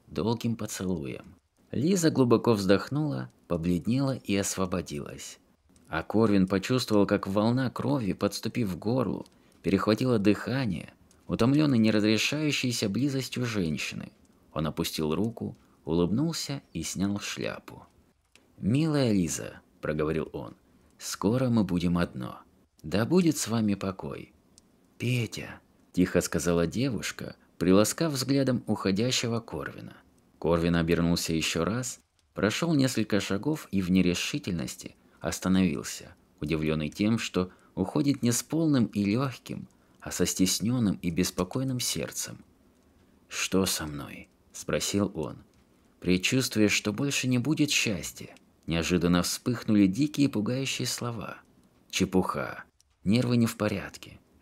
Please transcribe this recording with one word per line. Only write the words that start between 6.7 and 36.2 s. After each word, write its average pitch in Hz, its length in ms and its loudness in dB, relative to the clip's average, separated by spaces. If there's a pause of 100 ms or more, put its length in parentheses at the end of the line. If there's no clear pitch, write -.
как 98 220 2
волна 113 440 2
крови, 123 420 -2
подступив 101 640 -2
к - 20 -12
горлу, 113 480 -2 (360)
перехватила 110 580 2
дыхание, 104 720 0 (340)
утомлённый 139 520 4
неразрешающейся 110 1080 2
близостью 127 560 -2
женщины. 82 680 -4 (400)
Он 78 160 -2
опустил 78 460 -2
руку, 104 420 -4 (280)
улыбнулся 120 800 -2 (100)
и 80 120 -8
снял 101 340 -4
шляпу. - 640 -10 (760)
«Милая 139 540 2
Лиза», 76 480 0 (200)
проговорил 76 520 -2
он, 65 220 -10 (440)
«скоро 123 500 0
мы 113 160 4
будем 87 340 0
одно. 64 400 -4 (460)
Да 90 200 0
будет 165 320 4
с - 120 -4
вами 107 260 2
покой». 92 580 -8 (640)
«Петя», 117 640 -4 (320)
тихо 90 280 4
сказала 85 480 0
девушка, - 640 -4 (240)
приласкав 107 540 4
взглядом 131 560 0
уходящего 113 720 0
Корвина. - 560 -10 (480)
Корвин 85 320 4
обернулся 85 560 2
ещё 80 320 0
раз, 117 360 -4 (340)
прошёл 113 400 0
несколько 123 440 2
шагов 110 520 -2
и 95 100 0
в 90 100 -2
нерешительности 87 1040 0 (240)
остановился, 90 960 0 (240)